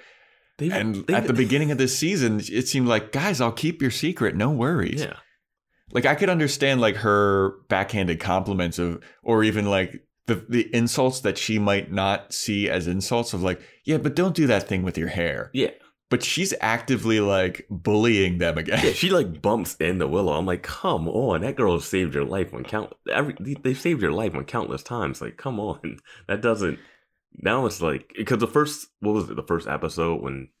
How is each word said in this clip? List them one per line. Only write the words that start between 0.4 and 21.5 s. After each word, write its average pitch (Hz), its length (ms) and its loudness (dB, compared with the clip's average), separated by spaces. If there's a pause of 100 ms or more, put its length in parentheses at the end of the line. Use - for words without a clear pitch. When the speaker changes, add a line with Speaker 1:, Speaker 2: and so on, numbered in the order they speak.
Speaker 1:
They, 156 140 -2
Speaker 2:
And 107 360 -2
Speaker 1:
they - 60 0
Speaker 2:
at 117 140 0
the 127 60 2
beginning 135 380 2
of 139 60 0
this 127 200 0
season, 139 420 0
it 123 300 -4
seemed 127 180 2
like, 110 240 2
"Guys, 147 300 0
I'll 117 100 2
keep 175 300 -4
your 127 100 2
secret. 135 420 -2
No 107 160 0
worries." 143 520 0
Speaker 1:
Yeah. - 160 -8 (760)
Speaker 2:
Like, 123 140 0
I 143 100 4
could 190 140 2
understand, 139 500 2
like, 107 180 4
her 101 580 4 (120)
backhanded 95 540 0
compliments 92 580 0
of, 87 240 -2 (200)
or 113 200 4
even, 107 220 2
like, 95 420 0 (200)
the, 117 80 0 (120)
the 117 260 0
insults 127 480 2
that 98 160 0
she 110 220 0
might 101 320 0
not 98 420 0
see 101 360 -2
as 87 180 -2
insults 98 460 -2
of, 90 100 -2
like, 92 160 0 (240)
"Yeah, 156 140 0
but 151 180 -2
don't 175 200 2
do 156 120 2
that 104 220 2
thing 92 140 0
with 92 140 -4
your 82 120 -2
hair." 82 440 -4
Speaker 1:
Yeah. 123 180 0 (380)
Speaker 2:
But - 140 2
she's - 380 -2
actively, 113 600 2
like, 95 480 2
bullying 104 680 4
them 85 200 0
again. 80 260 -2
Speaker 1:
Yeah, 131 80 4
she, 170 180 0
like, 104 320 0
bumps 104 340 0
into 85 320 0
Willow. 85 260 2
I'm 82 120 0
like, 90 160 -2
"Come 104 460 -2
on, 101 340 0
that 135 140 -4